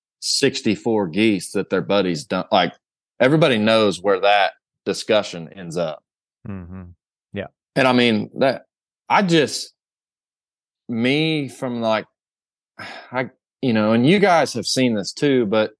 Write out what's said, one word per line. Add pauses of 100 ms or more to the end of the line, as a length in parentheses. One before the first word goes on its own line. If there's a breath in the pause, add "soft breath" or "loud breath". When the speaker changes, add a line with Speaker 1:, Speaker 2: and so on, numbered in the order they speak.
(200)
Speaker 1:
sixty-four
geese
that
their
buddies
don't,
like, (460)
everybody
knows
where
that (320)
discussion
ends
up. (420)
Speaker 2:
Mm-hmm. (500)
Yeah. (300)
Speaker 1:
And
I
mean,
that, (440)
I
just, (1160)
me
from,
like, (360)
<sighs>
I, (320)
you
know,
and
you
guys
have
seen
this
too,
but